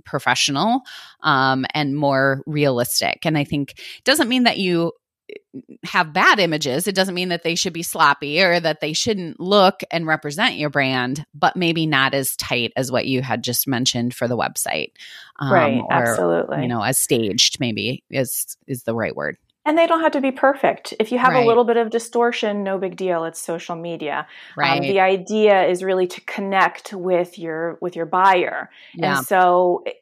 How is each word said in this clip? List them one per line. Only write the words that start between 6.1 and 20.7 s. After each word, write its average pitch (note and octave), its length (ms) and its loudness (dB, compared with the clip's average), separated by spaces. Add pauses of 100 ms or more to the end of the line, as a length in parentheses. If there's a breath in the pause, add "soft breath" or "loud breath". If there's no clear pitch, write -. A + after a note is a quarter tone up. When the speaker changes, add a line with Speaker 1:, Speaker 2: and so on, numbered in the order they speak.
Speaker 1:
bad A#3+ 260 4
images. D#3 480 0
It G3 80 -2
doesn't F#3+ 200 0
mean F3+ 140 -2
that E3+ 140 -4
they E3 120 -2
should E3+ 180 -4
be E3+ 100 -8
sloppy D3+ 580 2
or F3 180 4
that D#3+ 220 -2
they D#3 120 -4
shouldn't F#3 460 -4
look F#3+ 420 4 (100)
and E3 140 -2
represent D#3 500 -2
your D3+ 140 -2
brand, C3 640 -2
but D3 220 0
maybe E3 300 0
not C3+ 280 2
as C#3 220 -2
tight A#2+ 400 -4
as B2+ 160 -4
what B2 140 2
you B2+ 160 0
had A#2 220 -2
just - 240 -4
mentioned B2 460 0
for B2 140 -4
the A#2+ 100 -2
website. - 540 -4 (480 loud breath)
Um, C#3 120 -2
Speaker 2:
Right, D3 300 4
Speaker 1:
or, - 120 -6
Speaker 2:
absolutely. D3 680 0
Speaker 1:
you D#3 60 -2
know, A#2 160 0
as B2+ 140 0
staged A2+ 600 0
maybe A2+ 500 -4
is, - 480 -6 (100)
is B2 160 -8
the A#2 120 -4
right G#2 200 -4
word. D2 220 -6 (280)
Speaker 2:
And D4+ 120 0
they E4+ 100 4
don't E4 140 2
have D#4 120 2
to C#4+ 80 0
be C4+ 100 0
perfect. C4 680 0